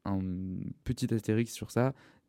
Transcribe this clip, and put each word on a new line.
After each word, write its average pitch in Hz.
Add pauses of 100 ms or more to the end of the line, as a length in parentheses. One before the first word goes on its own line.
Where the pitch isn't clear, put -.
un 98 (640)
petit 120
astérix 110
sur -
ça. 127 (340)